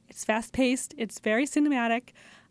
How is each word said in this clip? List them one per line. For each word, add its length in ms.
it's 160
fast 280
paced. 460
It's 220
very 260
cinematic. 640